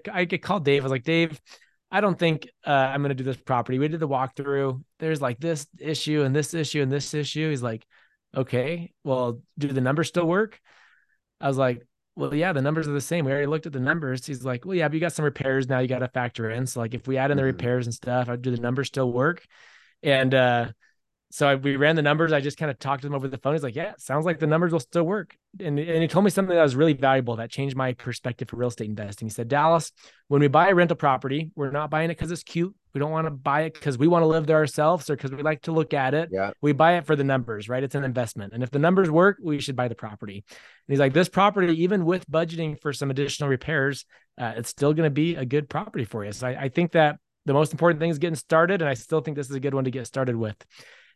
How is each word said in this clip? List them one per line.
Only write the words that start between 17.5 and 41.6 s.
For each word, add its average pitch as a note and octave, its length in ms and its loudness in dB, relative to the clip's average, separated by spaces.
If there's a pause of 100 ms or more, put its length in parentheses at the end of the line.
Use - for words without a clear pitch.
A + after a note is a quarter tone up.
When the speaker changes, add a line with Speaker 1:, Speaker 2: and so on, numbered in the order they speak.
Speaker 1:
and A#2 60 -4
stuff, B2 340 -2
I, B2 80 -4
do B2 160 -4
the A#2+ 100 -2
numbers B2+ 260 -2
still C3 220 -2
work?" C3+ 360 0 (580)
And, C3 300 4
uh, A#2+ 380 4 (580)
so - 160 0
I, C#3 100 6
we C3+ 200 0
ran D3+ 220 4
the D#3 40 2
numbers. D#3 300 2
I D3 80 4
just C#3 180 -4
kinda D3+ 160 -2
talked C3+ 280 -4
to C#3+ 60 -8
him C#3+ 60 -6
over C#3 140 -4
the C3 100 -8
phone. C#3 160 0
He's D#3+ 80 -2
like, B2 140 -6
"Yeah, F3+ 220 -6
sounds D3 280 -2
like F3 140 -2
the D#3 80 0
numbers E3 240 2
will E3 80 2
still E3+ 240 0
work." F#3 320 -4 (240)
And, D3+ 180 -2
and D#3+ 240 0
he E3 60 2
told F#3 160 2
me G3+ 80 4
something F#3 240 2
that E3 80 8
was C3 120 4
really D#3 180 6
valuable C3 420 2
that A2+ 160 -8
changed C#3 240 -4
my C3 180 -2
perspective B2 540 -8
for - 80 -12
real B2 140 -2
estate A#2 180 -8
investing. G#2 400 -8
He G#2+ 40 -8
said, A#2 180 -6
"Dallas, D#3 420 2 (380)
when C#3+ 100 4
we D3 80 6
buy D#3+ 220 6
a F#3+ 60 6
rental F3 200 4
property, C#3 580 -2
we're C#3 160 -4
not D3 200 -4
buying D#3+ 200 0
it E3 60 -6
'cause D#3+ 160 -6
it's E3 120 -10
cute. F3 300 -4 (200)
We C#3 60 -4
don't D3+ 120 -2
wanna D#3+ 200 -2
buy C#3+ 320 0
it D#3+ 160 -10
'cause C3+ 180 -4
we C#3+ 100 4
wanna E3+ 180 6
live D#3 220 2
there D#3+ 80 4
ourselves D#3 540 2
or C#3+ 80 -2
'cause C3+ 140 -6
we C#3 120 -8
like D#3 200 -2
to E3 100 -4
look D#3 200 0
at C3+ 200 2
it. E3 180 0
Speaker 2:
Yeah. G2 200 -2 (100)
Speaker 1:
We D3 100 4
buy D#3+ 220 6
it E3+ 120 0
for D#3 120 2
the C#3 80 2
numbers, A#2 420 -2
right? B2+ 160 -2
It's C3 100 -6
an C#3 120 -2
investment. A#2 480 -4
And B2 100 -4
if B2 80 -6
the C#3+ 80 -2
numbers F3 320 4
work, F#3 320 4
we D3+ 160 -2
should C3 160 -6
buy B2 140 0
the A#2 60 -8
property." G#2 520 -14
And - 80 -20 (320)
he's C#3 120 2
like, C#3 120 6
"This F3 160 4
property, F#3 560 2